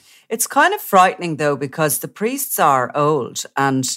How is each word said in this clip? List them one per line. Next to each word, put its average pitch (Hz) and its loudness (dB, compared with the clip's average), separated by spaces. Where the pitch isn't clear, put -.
It's - -4
kind 320 2
of 415 -6
frightening, 180 2
though, 147 0
because 147 -2
the 165 -8
priests 247 -6
are 139 2
old 147 0
and, 135 0